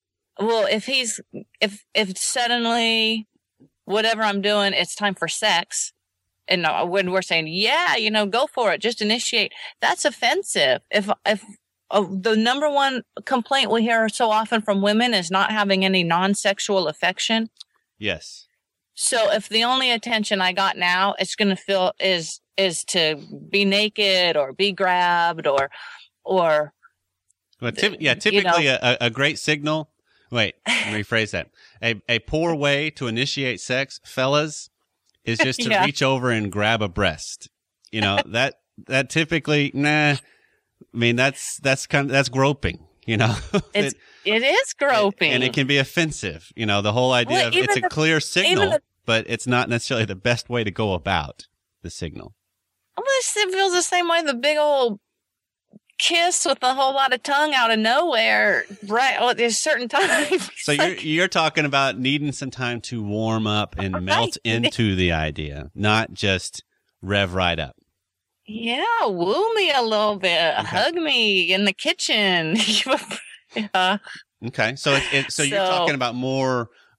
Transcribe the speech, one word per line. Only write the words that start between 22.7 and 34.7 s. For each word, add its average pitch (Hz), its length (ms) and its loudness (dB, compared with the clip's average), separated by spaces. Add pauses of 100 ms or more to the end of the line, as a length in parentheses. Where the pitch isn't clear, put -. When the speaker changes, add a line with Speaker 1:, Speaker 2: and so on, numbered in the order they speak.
Speaker 1:
to 156 300 0 (340)
be 202 140 2
naked 196 720 2
or 135 160 0
be 196 200 0
grabbed 175 760 0
or, 139 240 2 (540)
or 156 480 0 (880)
Speaker 2:
Well, 117 120 -4
typ-, 190 280 -2
yeah, 139 120 2
Speaker 1:
you - 20 4
know. - 60 -14
Speaker 2:
typically 185 480 4
a, 131 140 2
a, 123 200 2
a 120 80 2
great 139 280 0
signal. 151 520 -2 (420)
Wait, 110 280 0
Speaker 1:
<laughs> - 80 -10
Speaker 2:
rephrase 107 640 -2
that. 87 180 -6 (320)
A, 113 260 -2
a 117 120 2
poor 165 340 -2
way 143 360 0
to 139 180 -8
initiate 127 520 -4
sex, 131 440 -4
fellas, 147 680 -2 (540)